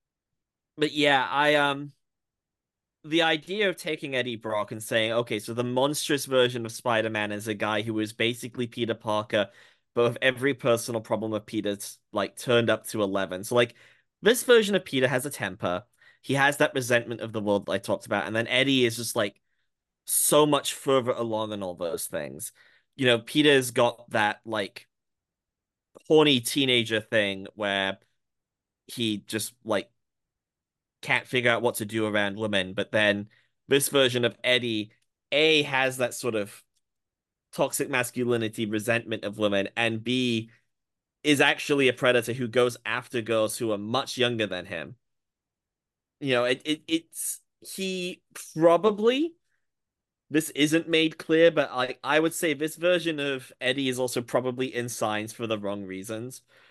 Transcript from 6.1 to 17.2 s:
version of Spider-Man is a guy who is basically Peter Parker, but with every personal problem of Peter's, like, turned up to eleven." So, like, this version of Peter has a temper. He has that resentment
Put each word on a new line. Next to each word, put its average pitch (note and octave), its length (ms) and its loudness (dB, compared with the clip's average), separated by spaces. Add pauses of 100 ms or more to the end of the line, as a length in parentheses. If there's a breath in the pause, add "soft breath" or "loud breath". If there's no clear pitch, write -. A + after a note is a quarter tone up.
version B2 400 2
of A2+ 60 -10
Spider-Man A2 600 -2
is G#2 160 -8
a A2 60 -2
guy G#2+ 280 -2
who A2 180 -4
is G#2+ 120 -4
basically A#2+ 540 -2
Peter A#2 280 -4
Parker, G#2+ 560 -2 (440 soft breath)
but A#2+ 100 4
with A#2+ 160 0
every C3 340 0
personal A#2 460 0
problem A2 320 -4
of G#2 140 -6
Peter's, G2+ 520 -6 (140)
like, G2+ 240 -4
turned A#2 340 2
up A2 180 -2
to A2 140 -2
eleven." F#2+ 420 -4
So, B2 100 -4
like, A#2+ 200 2 (460 soft breath)
this A#3 220 4
version A3+ 320 6
of F#3 100 0
Peter C3 240 0
has C3 160 -2
a C#3+ 60 -6
temper. F#2 540 -4 (360 soft breath)
He C3 140 -4
has C#3 240 2
that D3+ 160 2
resentment A#2+ 460 0